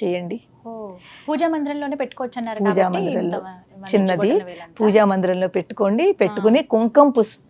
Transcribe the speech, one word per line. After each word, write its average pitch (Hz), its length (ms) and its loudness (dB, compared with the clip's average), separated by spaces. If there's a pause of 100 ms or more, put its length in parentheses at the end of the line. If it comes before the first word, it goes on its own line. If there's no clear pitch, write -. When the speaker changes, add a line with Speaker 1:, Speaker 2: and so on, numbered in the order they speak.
Speaker 1:
చేయండి. 180 360 -4 (260)
Speaker 2:
ఓ, 220 260 -14 (360)
పూజా 311 200 0
మందిరంలోనే 294 480 -4
పెట్టుకోవచ్చు 254 420 -8
అన్నారు 226 200 -8
Speaker 1:
పూజా 196 240 2
Speaker 2:
కాబట్టి 180 220 -2
Speaker 1:
మందిరంలో 175 340 -4
Speaker 2:
ఇంత 185 60 -12
మ-, 190 40 -16
మన 190 360 -20 (100)
Speaker 1:
చిన్నది 190 180 4
Speaker 2:
చుట్టుపక్కల 214 320 0
వేలంతా. 170 360 -16
Speaker 1:
పూజా 214 240 4
మందిరంలో 185 440 0
పెట్టుకోండి. 208 600 0
Speaker 2:
ఆ. - 100 4
Speaker 1:
పెట్టుకుని 208 420 2
కుంకం 240 480 4
పుస్-, 226 280 0 (120)